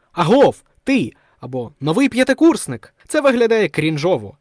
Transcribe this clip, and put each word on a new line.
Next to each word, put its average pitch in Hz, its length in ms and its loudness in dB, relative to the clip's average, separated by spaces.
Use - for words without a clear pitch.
«Агов, 175 520 2
ти!» 233 280 -2
або 127 400 -10
«Новий 170 300 0
п'ятикурсник», 254 840 0
це 302 140 -2
виглядає 226 480 2
крінжово 151 720 -4